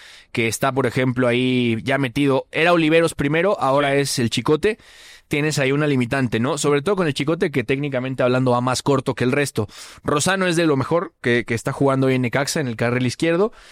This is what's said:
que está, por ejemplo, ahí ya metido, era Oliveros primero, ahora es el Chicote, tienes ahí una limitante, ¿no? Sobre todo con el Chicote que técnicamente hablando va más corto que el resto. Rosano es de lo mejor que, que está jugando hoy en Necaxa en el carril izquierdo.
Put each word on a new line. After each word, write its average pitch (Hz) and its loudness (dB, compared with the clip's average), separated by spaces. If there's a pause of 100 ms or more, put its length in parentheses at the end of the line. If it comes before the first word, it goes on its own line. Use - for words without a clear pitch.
(320)
que 113 0
está, 135 -2
por 127 0
ejemplo, 127 0
ahí 123 0
ya 135 0
metido, 135 0
era 165 2
Oliveros 165 4
primero, 165 0
ahora 139 2
es 139 -2
el 117 0
Chicote, 156 0 (500)
tienes 151 -2
ahí 135 0
una 147 0
limitante, 127 0
¿no? 131 -2
Sobre 143 2
todo 190 0
con 185 0
el 143 0
Chicote 165 -2
que 135 -2
técnicamente 135 -4
hablando 127 2
va 120 2
más 127 -2
corto 135 0
que 123 -2
el 127 0
resto. 135 -2 (380)
Rosano 185 0
es 165 0
de 170 2
lo 143 4
mejor 160 -2
que, 120 0
que 120 -4
está 135 -4
jugando 135 2
hoy 131 4
en 127 0
Necaxa 135 -2
en 131 -4
el 110 -8
carril 123 0
izquierdo. 170 0 (200)